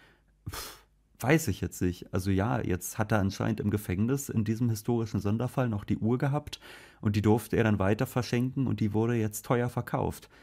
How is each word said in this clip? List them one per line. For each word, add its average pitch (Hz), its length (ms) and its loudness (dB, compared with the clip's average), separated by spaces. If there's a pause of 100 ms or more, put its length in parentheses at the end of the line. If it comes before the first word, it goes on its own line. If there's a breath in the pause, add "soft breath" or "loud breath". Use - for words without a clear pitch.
(480 soft breath)
Pff, - 380 -12 (340)
weiß 156 280 2
ich 92 140 -2
jetzt - 200 -6
nicht. 90 320 -2
Also 95 160 0
ja, 107 320 2
jetzt - 380 -4
hat 110 120 -2
er 113 60 4
anscheinend 104 420 0
im 104 120 0
Gefängnis 107 580 -2
in 113 140 0
diesem 113 260 0
historischen 113 500 0
Sonderfall 117 480 0
noch 104 160 -2
die - 140 0
Uhr 117 220 2
gehabt 143 400 -2 (400 loud breath)
und 104 160 0
die 104 80 2
durfte 107 340 4
er 113 60 4
dann 104 160 4
weiter 107 260 2
verschenken 127 640 0
und 107 120 -2
die 107 140 0
wurde 113 220 2
jetzt 107 300 -2
teuer 123 240 2
verkauft. - 600 -4 (140)